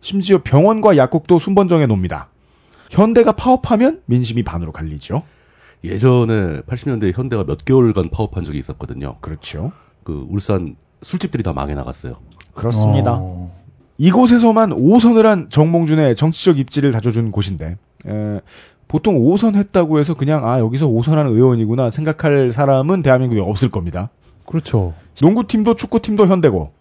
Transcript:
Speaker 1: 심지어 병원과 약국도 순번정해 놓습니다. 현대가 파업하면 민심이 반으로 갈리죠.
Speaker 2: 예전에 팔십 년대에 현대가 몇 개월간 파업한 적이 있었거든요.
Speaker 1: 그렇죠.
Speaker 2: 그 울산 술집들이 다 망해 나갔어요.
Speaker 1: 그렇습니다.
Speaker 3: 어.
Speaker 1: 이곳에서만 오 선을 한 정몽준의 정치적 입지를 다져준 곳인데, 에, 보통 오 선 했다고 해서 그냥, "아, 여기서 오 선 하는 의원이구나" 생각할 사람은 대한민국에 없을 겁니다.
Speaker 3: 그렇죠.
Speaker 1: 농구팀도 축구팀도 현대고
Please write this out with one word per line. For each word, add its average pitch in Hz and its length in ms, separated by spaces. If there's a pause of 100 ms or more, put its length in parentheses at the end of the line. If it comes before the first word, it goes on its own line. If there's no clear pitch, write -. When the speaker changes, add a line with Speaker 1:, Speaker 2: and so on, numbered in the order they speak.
Speaker 1:
심지어 190 420
병원과 202 540
약국도 156 420
순번정해 175 480
놓습니다. 90 420 (640)
현대가 220 420
파업하면 254 760
민심이 120 360
반으로 85 300
갈리죠. 80 500 (640)
Speaker 2:
예전에 107 760
팔십 123 260
년대에 107 260
현대가 120 300
몇 73 200
개월간 113 460
파업한 98 340
적이 73 140
있었거든요. 67 640
Speaker 1:
그렇죠. 78 520 (320)
Speaker 2:
그 71 240
울산 95 480 (240)
술집들이 170 420
다 92 100
망해 71 220
나갔어요. 67 420 (380)
Speaker 1:
그렇습니다. 107 640
Speaker 3:
어. 90 340 (460)
Speaker 1:
이곳에서만 226 760
오 170 280
선을 226 260
한 202 240
정몽준의 156 680
정치적 156 420
입지를 135 340
다져준 113 400
곳인데, 92 460 (280)
에, 107 340 (480)
보통 170 280
오 139 200
선 220 180
했다고 180 440
해서 147 160
그냥, 139 340
"아, 127 120
여기서 123 260
오 117 160
선 151 160
하는 143 140
의원이구나" 120 580
생각할 143 640
사람은 139 500
대한민국에 127 380
없을 98 300
겁니다. 90 400 (360)
Speaker 3:
그렇죠. 104 480 (260)
Speaker 1:
농구팀도 214 560
축구팀도 214 500
현대고 143 540